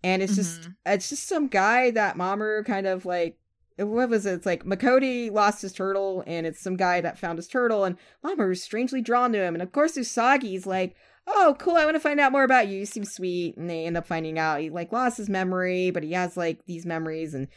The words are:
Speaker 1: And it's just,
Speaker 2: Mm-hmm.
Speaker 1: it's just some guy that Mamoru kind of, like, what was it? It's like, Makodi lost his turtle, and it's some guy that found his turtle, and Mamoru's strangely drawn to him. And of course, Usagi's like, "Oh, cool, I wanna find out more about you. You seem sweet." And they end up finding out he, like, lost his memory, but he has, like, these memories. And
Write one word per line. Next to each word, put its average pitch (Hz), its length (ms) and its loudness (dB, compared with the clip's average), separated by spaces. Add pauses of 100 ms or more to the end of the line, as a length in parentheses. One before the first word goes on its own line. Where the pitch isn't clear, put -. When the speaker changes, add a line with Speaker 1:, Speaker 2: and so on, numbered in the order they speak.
Speaker 1:
And 185 220 2
it's 196 140 2
just, 165 240 -2
Speaker 2:
Mm-hmm. 170 100 -18 (140)
Speaker 1:
it's 196 240 0
just - 180 -8
some 302 220 0
guy 233 420 4
that 214 240 0
Mamoru 208 500 -2
kind 196 220 -2
of, 185 180 -2
like, 175 320 -2 (400)
what 226 320 0
was 214 160 2
it? 196 100 0
It's 180 100 -6
like, 180 180 -2
Makodi 247 680 2
lost 208 320 2
his 190 120 -10
turtle, 196 520 -2
and 165 220 -4
it's 160 140 -8
some 185 160 -4
guy 180 240 2
that 165 180 -6
found 170 180 -6
his 165 120 -12
turtle, 226 340 2
and 180 140 0 (260)
Mamoru's 214 400 0
strangely 254 380 -4
drawn 240 320 2
to 202 100 2
him. 175 120 -2
And 170 60 -4
of 180 120 -8
course, 302 240 2
Usagi's 240 680 0
like, 185 300 -2 (320)
"Oh, 359 320 6
cool, 339 180 2
I 311 80 6
wanna 311 140 2
find 294 200 0
out 269 140 2
more 277 100 4
about 247 240 4
you. 196 120 -6
You 202 60 -6
seem 208 200 -8
sweet." 180 500 -6
And 170 140 -8
they 165 160 -6
end 170 120 -2
up 170 100 -6
finding 160 320 -4
out 156 200 0
he, 160 100 -4
like, 170 220 -8
lost 247 260 0
his 208 120 -8
memory, 185 600 0
but 175 120 -4
he 156 100 -6
has, 180 220 -2
like, 165 300 -4
these 170 200 -12
memories. 160 480 -6
And 139 240 -6